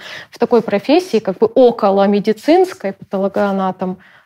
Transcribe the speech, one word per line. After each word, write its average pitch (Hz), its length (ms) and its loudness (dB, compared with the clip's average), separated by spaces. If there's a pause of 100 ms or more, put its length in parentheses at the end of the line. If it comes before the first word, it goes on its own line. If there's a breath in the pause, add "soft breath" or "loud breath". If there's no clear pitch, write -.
(300 loud breath)
в - 80 -20
такой 233 240 2
профессии, 269 580 0
как 190 180 -6
бы 220 100 2
околомедицинской, 220 1400 2
патологоанатом, 190 1040 -4 (280 soft breath)